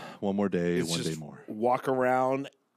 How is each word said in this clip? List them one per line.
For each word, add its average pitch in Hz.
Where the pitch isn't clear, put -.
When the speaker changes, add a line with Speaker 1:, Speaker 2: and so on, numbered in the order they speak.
Speaker 1:
One 101
more 101
day. 87
Speaker 2:
is 82
Speaker 1:
One 82
Speaker 2:
just 82
Speaker 1:
day -
more. 73
Speaker 2:
walk 120
around 131